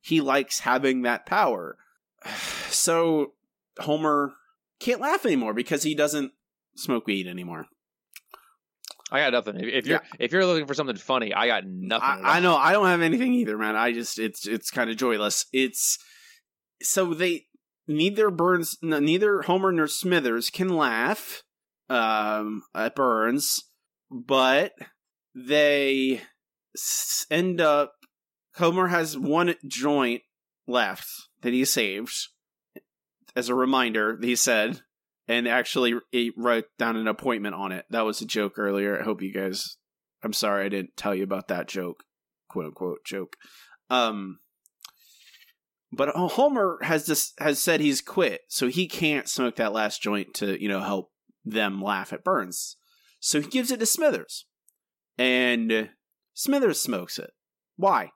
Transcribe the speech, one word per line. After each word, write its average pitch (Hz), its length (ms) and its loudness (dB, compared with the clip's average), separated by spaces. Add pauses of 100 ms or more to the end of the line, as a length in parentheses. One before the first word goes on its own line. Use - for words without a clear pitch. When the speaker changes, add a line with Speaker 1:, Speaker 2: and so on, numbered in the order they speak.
Speaker 1:
he 156 200 2
likes 135 400 0
having 131 420 2
that 120 220 0
power. 120 520 0 (480)
<sighs> - 40 -12 (400)
So 165 640 2 (460)
Homer 147 540 0 (460)
can't 233 220 0
laugh 330 240 0
anymore 120 300 2
because 143 260 -2
he 151 140 -2
doesn't 147 380 0 (420)
smoke 120 320 -4
weed 98 180 -2
anymore. 87 400 -10 (1500)
Speaker 2:
I 135 100 0
got 135 120 2
nothing. 107 260 -2
If, 117 140 -4
if 127 140 0
you're, 156 160 2
Speaker 1:
Yeah. - 60 -20 (100)
Speaker 2:
if 123 120 0
you're 185 140 2
looking 160 220 2
for 143 60 -4
something 131 220 -2
funny, 110 380 -2
I 107 140 2
got 104 180 2
nothing 95 420 -2
Speaker 1:
I, 139 120 0
Speaker 2:
at 95 60 -6
Speaker 1:
I 147 100 6
Speaker 2:
all. 175 60 4
Speaker 1:
know. 175 140 6
I 143 180 6
don't 202 120 4
have 175 160 4
anything 240 320 2
either, 214 240 0
man. 214 180 0
I 117 160 2
just, 117 280 -6
it's, 110 280 -4
it's 110 240 -4
kinda 113 240 -2
joyless. 107 560 0
It's, - 460 0 (840)
so 180 320 0
they, 170 320 -2 (420)
neither 202 420 2
Burns, 175 540 2
n-, 156 200 2
neither 185 380 2
Homer 185 300 2
nor 160 160 2
Smithers 139 640 0
can 185 200 -2
laugh, 143 760 0 (460)
um, 107 760 0 (120)
at 110 200 -2
Burns, 123 680 2 (480)
but 131 640 2 (600)
they 135 880 2 (540)
s-, - 560 -4
end 175 280 0
up, 147 340 4 (640)
Homer 175 300 4
has 160 300 0
one 160 380 2 (120)
joint 127 540 0 (460)
left 107 420 -2 (320)
that 123 120 0
he 127 120 2
saved. 110 640 -2 (1080)
As 120 120 -4
a 123 80 0
reminder, 120 640 0
he 120 140 0
said, 117 460 0 (460)
and 120 200 0
actually 123 460 0 (180)
he 120 240 0
wrote 117 300 0 (120)
down 113 200 -2
an 110 100 -2
appointment 104 480 -2
on 95 160 -6
it. 92 200 -10
That 113 120 0
was 107 160 -2
a 110 60 -8
joke 104 320 -2
earlier. 101 420 0
I - 40 -6
hope 101 180 -4
you 95 100 -6
guys, 95 460 -6 (460)
I'm 110 100 -4
sorry 101 320 0
I 101 40 -2
didn't 98 280 -6
tell 101 160 -2
you 95 100 -2
about 98 240 -4
that 87 200 -4
joke, 90 360 -8 (460)
quote 85 160 -6
unquote 87 400 -8
joke. - 320 -10 (520)
Um, 107 500 -2 (1500)
but - 180 0
Homer 196 720 2
has 160 240 0
this, - 340 -2
has 143 220 0
said 160 180 2
he's 147 220 2
quit, 131 460 0
so - 200 -2
he 165 200 0
can't 151 420 -2
smoke 123 260 -2
that 110 180 0
last 107 280 -2
joint 104 340 -2
to, 101 260 -2
you 104 60 -2
know, 98 140 -2
help 98 300 -4 (340)
them 104 360 -2
laugh 98 300 -2
at - 120 -12
Burns. 113 540 -2 (420)
So - 200 0
he 147 80 -4
gives 254 240 0
it 240 80 -4
to 226 60 0
Smithers, 262 600 0 (720)
and 120 720 2 (440)
Smithers 269 480 2
smokes - 380 -4
it. - 100 -12 (480)
Why? 170 380 2